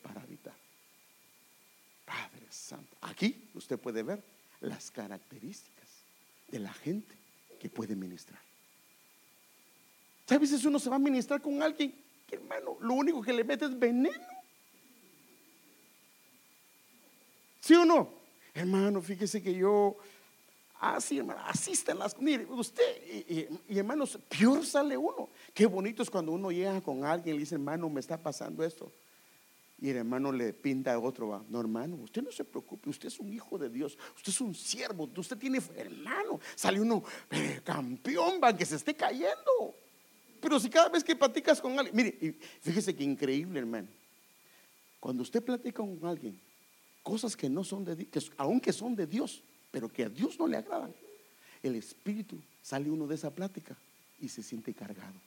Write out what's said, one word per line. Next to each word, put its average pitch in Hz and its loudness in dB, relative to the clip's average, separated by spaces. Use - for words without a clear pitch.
para 101 -14
habitar. - -18
Padre - -10
Santo, - -18
aquí - -2
usted 131 -6
puede 113 -4
ver 202 -8
las - -8
características - -14
de 120 -8
la 101 -8
gente - -6
que - -10
puede 110 -6
ministrar. 90 -10
¿Sabe? 262 6
A 285 8
veces 277 4
uno 285 6
se 247 -2
va 262 0
a - 4
ministrar 277 4
con 285 -2
alguien 302 0
que, - -10
hermano, - -8
lo 233 0
único 277 2
que 233 0
le 233 2
mete 285 0
es 254 -4
veneno. 254 2
¿Sí 311 12
o 349 12
no? 320 8
Hermano, 196 4
fíjese 190 -2
que 185 0
yo 202 6
así, - 0
hermano, - -4
así - -4
están - 0
las, - -4
mire, 262 0
usted, - -2
y, 185 -8
y, 160 -4
y, 196 0
hermanos, 254 -2
peor 269 6
sale 285 2
uno. 330 -2
Qué 214 6
bonito 202 0
es - -2
cuando 165 0
uno 185 -2
llega 190 0
con 139 -4
alguien 165 0
y 147 -2
le 151 -2
dice: 160 -6
"Hermano, 156 -2
me 143 -4
está 160 -6
pasando 160 -6
esto". 160 -6
Y 139 0
el 127 0
hermano 127 0
le 120 0
pinta 131 0
a 120 2
otro, 120 -2
va: 104 -6
"No, 120 -4
hermano, 117 -4
usted 208 -6
no 466 -8
se - -8
preocupe, - -10
usted - -10
es - -10
un 202 -10
hijo 214 -10
de 139 -4
Dios, 139 -6
usted - -8
es 190 -2
un 208 -4
siervo, 196 -6
usted 196 -8
tiene 262 0
fe". - -12
Hermano, 370 -6
sale 196 2
uno, 220 4
"Eh, 147 -2
campeón, 262 0
va, 233 8
que 170 0
se 151 -2
esté 294 -2
cayendo". 523 0
Pero 294 4
si 214 -2
cada 330 8
vez 339 4
que 320 2
platicas 285 4
con 262 -2
alguien, 214 0
mire, 226 4
y 160 0
fíjese 180 0
qué 143 -4
increíble, 143 0
hermano. 113 -6
Cuando 127 -4
usted 226 0
platica 240 -4
con 196 -6
alguien, 139 -6
cosas 214 -4
que 139 -2
no 180 0
son 196 -6
de 170 -4
Di-, 175 -8
que - -4
s-, - -10
aunque 202 2
son 233 -4
de 175 -2
Dios, 220 -4
pero 113 -6
que 123 -2
a 107 -2
Dios 170 -4
no 330 0
le - 0
agradan, 320 -6
el 131 0
espíritu 202 -8
sale 143 -4
uno 156 -2
de 151 -2
esa 147 -6
plática 180 -8
y 127 -8
se 113 -10
siente 110 -8
cargado. 98 -12